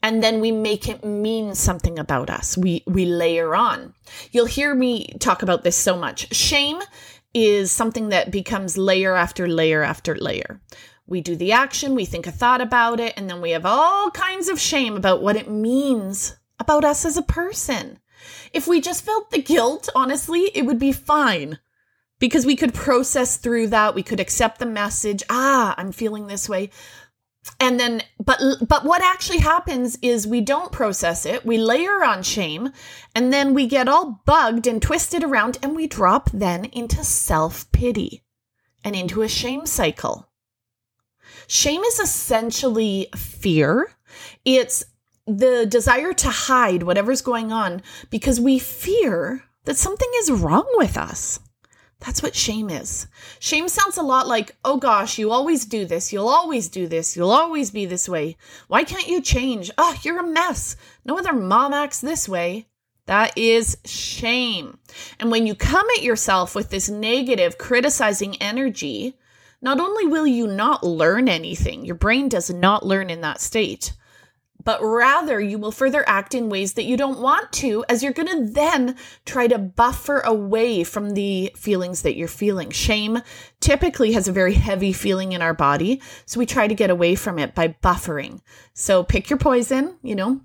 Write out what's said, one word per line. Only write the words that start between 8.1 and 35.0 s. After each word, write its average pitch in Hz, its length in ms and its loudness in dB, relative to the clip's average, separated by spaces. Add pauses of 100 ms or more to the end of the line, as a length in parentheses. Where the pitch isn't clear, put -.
that 185 200 0
becomes 190 480 -4
layer 190 380 2
after 175 320 0
layer 160 340 2
after 156 320 -2
layer. - 460 -6 (460)
We 180 140 -4
do 170 160 -6
the 180 160 0
action, 269 440 0
we 220 80 -2
think 180 220 -8
a 175 60 -10
thought 247 280 2
about 233 400 2
it, 233 160 -4
and 196 120 -8
then 175 120 -10
we 170 100 -2
have 165 160 -2
all 339 460 2
kinds 381 360 -4
of 339 120 -2
shame 247 360 -2
about 190 240 2
what 208 160 2
it 214 140 -6
means 220 880 -2 (220)
about 294 260 4
us 294 200 2
as 320 120 -2
a 339 60 -2
person. - 760 -4 (540)
If 277 140 -4
we 339 140 4
just 339 240 -6
felt 427 260 -2
the 285 120 0
guilt, 277 520 2
honestly, 320 600 0
it - 100 0
would 294 140 0
be 269 140 2
fine. 214 680 0 (640)
Because 254 260 2
we 269 100 4
could 262 160 0
process 254 640 0
through 233 320 0
that, 214 260 2
we 190 80 -4
could 214 180 -4
accept 175 380 -2
the 247 80 -6
message, 208 600 -4
"Ah, 254 480 2
I'm 190 160 -8
feeling 214 340 -6
this 196 220 -8
way." 196 220 -4 (880)
And 247 180 4
then, 233 240 -2 (220)
but, 262 160 4 (260)
but 294 200 4
what 349 160 4
actually 370 380 0
happens 302 600 2
is 240 260 2
we 233 140 0
don't 269 320 -2
process 185 540 -2
it, 208 180 -4
we 226 140 2
layer 330 440 2
on 214 200 2
shame, 185 500 -4 (420)
and 247 160 2
then 277 220 4
we 269 140 4
get 254 220 2
all 294 360 2
bugged 233 420 4
and 226 140 0
twisted 320 420 0